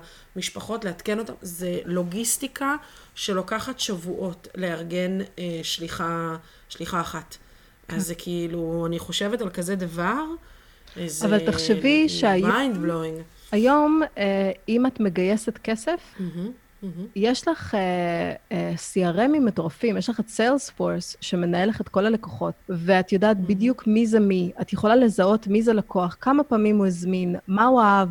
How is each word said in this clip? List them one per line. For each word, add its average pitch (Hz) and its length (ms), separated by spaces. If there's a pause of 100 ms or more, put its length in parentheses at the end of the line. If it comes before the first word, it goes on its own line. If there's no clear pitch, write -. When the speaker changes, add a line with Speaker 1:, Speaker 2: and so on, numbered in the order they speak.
(360)
Speaker 1:
המשפחות, 208 480
לעדכן 202 340
אותם. 220 140 (100)
זה 180 420
לוגיסטיקה 226 920 (380)
שלוקחת 208 640
שבועות 180 760
לארגן, 180 640 (200)
אה, 170 240
שליחה, 165 760 (320)
שליחה 170 320
אחת. 165 360 (520)
Speaker 2:
כן. 170 80
Speaker 1:
אז 185 100
זה 170 80
כאילו, 170 720
אני 170 120
חושבת 202 420
על 196 100
כזה 190 260
דבר, 185 480 (840)
זה 165 200
Speaker 2:
אבל 208 200
תחשבי 262 600
שהיום 196 420
Speaker 1:
mind 240 260
blowing. 160 460 (300)
Speaker 2:
היום, 294 500 (160)
אה, 202 60 (440)
אם 240 180
את 254 140
מגייסת 196 580
כסף, 226 420 (200)
Speaker 1:
מהמם, 175 300 (320)
מהמם. 180 240 (100)
Speaker 2:
יש 233 320
לך, - 260
אה, 202 60 (720)
אה, 170 240
סי 185 300
אר 175 200
אמים 294 180
מטורפים, 190 520
יש 185 140
לך 220 100
את 202 80
Salesforce 190 920
שמנהל 175 480
לך 220 120
את - 80
כל 196 180
הלקוחות, 180 480 (140)
ואת 185 440
יודעת 208 240
Speaker 1:
מהמם. 180 120
Speaker 2:
בדיוק 226 380
מי 220 200
זה 220 140
מי, 190 400
את - 120
יכולה 214 240
לזהות 214 500
מי 208 160
זה 226 100
לקוח, 190 480
כמה 285 240
פעמים 214 340
הוא 196 80
הזמין, 180 500 (120)
מה 202 160
הוא 254 160
אהב, 196 300